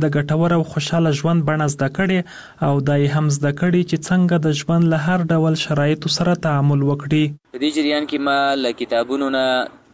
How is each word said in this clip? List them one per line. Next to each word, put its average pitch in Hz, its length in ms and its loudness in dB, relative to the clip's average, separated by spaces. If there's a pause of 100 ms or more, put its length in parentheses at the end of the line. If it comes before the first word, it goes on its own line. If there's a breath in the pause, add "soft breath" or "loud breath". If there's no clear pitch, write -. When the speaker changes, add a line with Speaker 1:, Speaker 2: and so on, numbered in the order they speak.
Speaker 1:
د 151 120 0
ګټور 156 420 0
او 160 40 2 (120)
خوشحاله 165 460 0
ژوند 165 280 0
بڼه 156 240 0
زده 139 160 -2
کړې 185 320 0 (480 loud breath)
او 139 120 2
دا 143 180 0
یې 143 180 2
هم 151 100 2 (120)
زده 143 220 0
کړې 180 300 2
چې 160 60 0 (120)
څنګه 180 360 2
د 156 160 2
ژوند 170 320 2
له 156 140 0
هر 180 260 0
ډول 160 320 2
شرایطو 151 540 0
سره 175 180 2 (100)
تعامل 143 440 2
وکړي. 143 340 0 (280)
Speaker 2:
په 127 60 -12
دې 147 200 0
جریان 147 280 0
کې 147 120 -4 (100)
ما 139 100 2 (160)
له 127 180 0 (100)
کتابونو 127 540 -2
نه 131 80 0 (500)